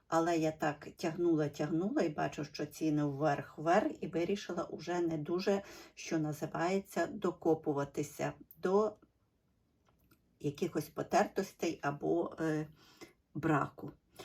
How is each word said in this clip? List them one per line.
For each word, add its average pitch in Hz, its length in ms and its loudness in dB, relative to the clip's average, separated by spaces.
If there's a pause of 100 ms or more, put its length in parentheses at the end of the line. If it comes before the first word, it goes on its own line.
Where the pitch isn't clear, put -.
Але 165 280 4
я 156 160 4
так - 440 -2
тягнула, 160 520 2
тягнула 170 540 0
і 170 60 2
бачу, 156 360 -2
що 147 220 -6
ціни 151 380 2
вверх-вверх, 151 960 2
і 180 60 -4
вирішила 175 580 -2
уже - 360 -4
не 165 180 0
дуже, 196 440 0 (320)
що - 240 -4
називається, 160 880 -2
докопуватися 151 1300 0 (300)
до 202 300 4 (1500)
якихось 151 480 -2
потертостей - 960 0
або, 160 580 0
е, 156 260 0 (680)
браку. - 580 -2 (320)